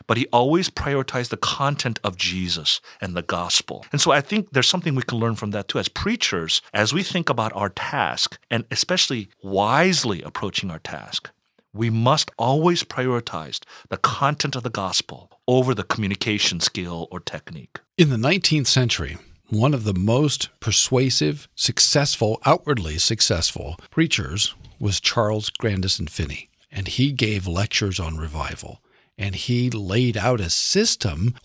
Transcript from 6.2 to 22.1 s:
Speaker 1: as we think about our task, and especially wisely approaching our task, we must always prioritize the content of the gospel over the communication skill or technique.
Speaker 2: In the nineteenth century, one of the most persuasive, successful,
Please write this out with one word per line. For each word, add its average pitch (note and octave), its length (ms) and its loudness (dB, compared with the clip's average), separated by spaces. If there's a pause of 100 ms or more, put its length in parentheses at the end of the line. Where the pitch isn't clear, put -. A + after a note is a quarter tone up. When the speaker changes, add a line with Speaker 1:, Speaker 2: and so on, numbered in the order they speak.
Speaker 1:
as G#2+ 200 2
we F3+ 80 0
think F3+ 260 -4
about A2+ 260 0
our G2+ 160 -2
task, - 680 -2 (140)
and A#2+ 180 0
especially B2+ 580 -2 (140)
wisely A2 800 2
approaching F#2+ 480 -6
our D#2+ 100 -10
task, - 520 -10 (420)
we A2+ 160 -2
must A#2+ 480 2
always D#3 460 2
prioritize A#2 800 -4 (280)
the - 80 -6
content C#3+ 580 0
of B2+ 60 -4
the A#2+ 80 -4
gospel - 600 -6 (160)
over B2+ 260 4
the G2+ 100 -2
communication G2+ 760 -2
skill F2 520 -4
or F2 80 -10
technique. - 600 -14 (180)
Speaker 2:
In D#3 140 6
the B2 60 0
nineteenth D3 500 2
century, A2+ 500 0 (320)
one B2 260 2
of A#2 80 -2
the G#2 100 0
most A2+ 560 2 (100)
persuasive, C3+ 920 0
successful, - 920 2